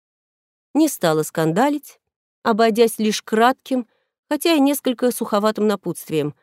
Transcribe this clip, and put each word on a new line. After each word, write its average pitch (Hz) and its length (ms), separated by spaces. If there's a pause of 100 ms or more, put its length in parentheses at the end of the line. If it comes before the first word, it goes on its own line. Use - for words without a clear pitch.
(720)
не 302 140
стала 156 360
скандалить, 208 760 (420)
обойдясь 226 560
лишь 214 240
кратким, 240 680 (420)
хотя 320 260
и 294 40
несколько 269 520
суховатым 214 560
напутствием. 160 760